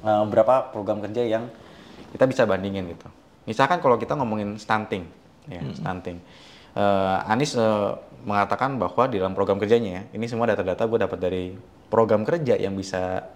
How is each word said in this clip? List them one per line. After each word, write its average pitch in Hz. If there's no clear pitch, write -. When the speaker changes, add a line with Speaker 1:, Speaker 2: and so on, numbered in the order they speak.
Speaker 1:
eh, 107
berapa 123
program 104
kerja 107
yang 117
kita 131
bisa 127
bandingin 98
gitu. -
Misalkan 139
kalau 120
kita 113
ngomongin 107
stunting, 101
ya, 90
Speaker 2:
Mhm. 104
Speaker 1:
stunting. 87
Eh, 98
Anies, 131
eh, 107
mengatakan 104
bahwa 117
di 113
dalam 95
program 98
kerjanya 107
ya, 90
ini 113
semua 117
data-data 98
gue 113
dapat 92
dari 90
program 110
kerja 143
yang 98
bisa 92